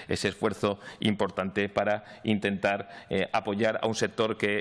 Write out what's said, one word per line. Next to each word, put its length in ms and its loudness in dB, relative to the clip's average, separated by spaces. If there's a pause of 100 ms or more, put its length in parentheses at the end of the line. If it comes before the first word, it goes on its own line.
ese 200 0
esfuerzo 520 0 (200)
importante 680 0
para 340 0 (200)
intentar, 680 0 (200)
eh, 220 0
apoyar 500 0
a 60 2
un 80 0
sector 420 0
que 240 0